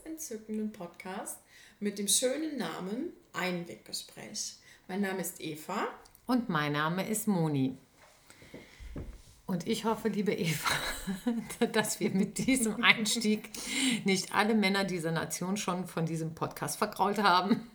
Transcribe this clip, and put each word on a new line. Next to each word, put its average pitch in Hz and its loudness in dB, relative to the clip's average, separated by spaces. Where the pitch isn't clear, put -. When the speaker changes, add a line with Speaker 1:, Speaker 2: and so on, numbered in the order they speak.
Speaker 1:
entzückenden 214 -6
Podcast 190 -10
mit 208 -2
dem 202 -2
schönen 285 2
Namen 196 -4
Einweggespräch. - -6
Mein 196 -4
Name 190 -2
ist - -8
Eva. 180 -4
Speaker 2:
Und 240 2
mein 147 2
Name 160 0
ist 214 -2
Moni. 151 4
Und 175 -4
ich 220 0
hoffe, 220 0
liebe 202 0
Eva, - 0
<laughs> 226 -2
dass 214 0
wir - 2
mit 196 2
diesem 233 2
Einstieg 214 4
nicht 190 2
alle 214 4
Männer 196 4
dieser 165 0
Nation 165 -2
schon 185 -2
von 170 0
diesem 160 -2
Podcast - -4
vergrault 202 2
haben. 190 4